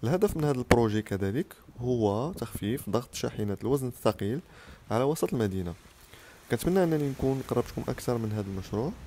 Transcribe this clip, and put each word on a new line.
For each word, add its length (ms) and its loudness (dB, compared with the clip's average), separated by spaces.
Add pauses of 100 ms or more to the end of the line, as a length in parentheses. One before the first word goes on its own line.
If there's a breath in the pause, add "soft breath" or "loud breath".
الهدف 340 2
من 60 0
هذا 140 2
البروجي 440 6
كذلك 540 -4 (240)
هو 540 0
تخفيف 560 -4
ضغط 240 -2
شاحنات 480 -4
الوزن 260 0
الثقيل 520 0 (520 loud breath)
على 120 2
وسط 300 0
المدينة. 400 0 (760 loud breath)
كنتمنى 320 2
أنني 260 2
نكون 380 0
قربتكم 400 -2
أكثر 300 -2
من 140 -2
هذا 160 -2
المشروع. 440 -4 (160)